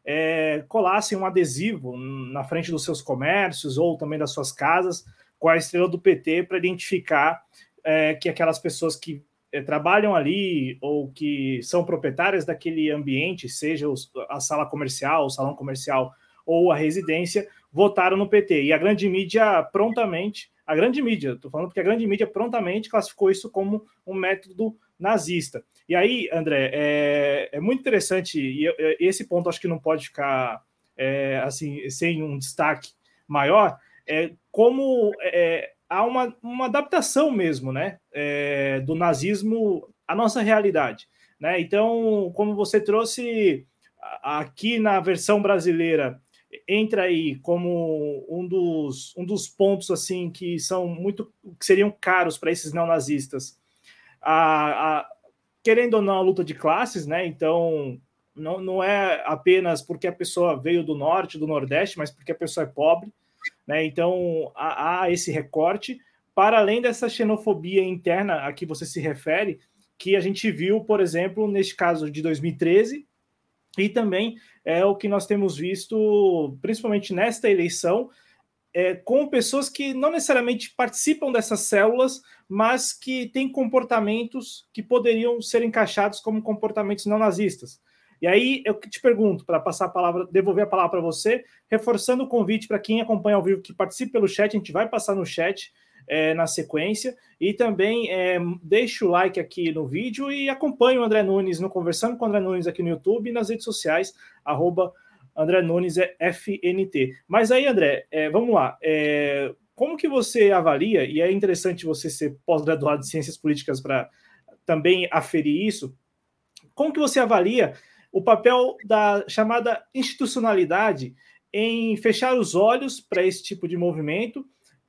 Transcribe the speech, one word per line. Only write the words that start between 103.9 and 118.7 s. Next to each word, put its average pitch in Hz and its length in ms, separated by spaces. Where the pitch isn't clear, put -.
arroba 175 480
André 175 280
Nunes 175 340
é 185 220
F 180 440
N 185 240
T. 131 280
Mas 214 240
aí, 262 160
André, 170 440
é, 156 180
vamos 226 240
lá, 147 300
é, 147 720
como 302 220
que 339 120
você 233 420
avalia, 165 540
e 151 160
é 170 120
interessante 185 540
você 156 240
ser 143 340
pós-graduado 147 560
em 131 60
Ciências 151 300
Políticas 147 440
pra 135 300
também 175 440
aferir 156 560
isso, 170 300
como 302 180
que 294 80
você 285 180
avalia 214 560
o 190 120
papel 240 600